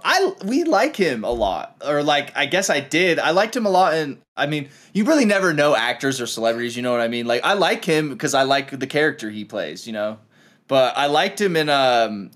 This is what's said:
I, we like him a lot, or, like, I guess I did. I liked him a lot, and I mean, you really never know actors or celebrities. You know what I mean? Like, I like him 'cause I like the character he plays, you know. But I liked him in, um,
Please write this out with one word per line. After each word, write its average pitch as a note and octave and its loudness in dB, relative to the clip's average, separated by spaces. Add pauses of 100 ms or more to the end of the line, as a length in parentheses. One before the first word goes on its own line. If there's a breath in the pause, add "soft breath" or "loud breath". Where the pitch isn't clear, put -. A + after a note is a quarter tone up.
I, F#4 2 (140)
we C4+ 0
like C#4+ 2
him C3+ 0
a G#2+ -2
lot, G2 -2
or, D3 0
like, C#3+ 0
I C#3+ -2
guess F3 0
I D3+ 0
did. D#3+ 2
I C#3+ 0
liked G#3 2
him A3 -2
a G3+ 0
lot, F#3 4
and D#3 -2 (180)
I C#3+ -2
mean, D3 -4 (240 soft breath)
you G#3 2
really D4 4
never F#3+ 2
know D3 4
actors B2 -2
or A#2 -6
celebrities. A#2 -2
You B2 -6
know B2 0
what A#2+ 2
I A#2 0
mean? A#2 -4
Like, A#2+ 0
I F3 2
like G3+ 0
him D3+ 0
'cause C#3+ -4
I C#3 4
like C3+ 0
the C#3 -8
character D3+ -2
he G#2+ -10
plays, F2+ -10
you A2+ -12
know. G#2+ -6 (480 soft breath)
But C3 2
I C#3 0
liked F3 0
him F#3+ 0
in, D#3 0
um, A#2 2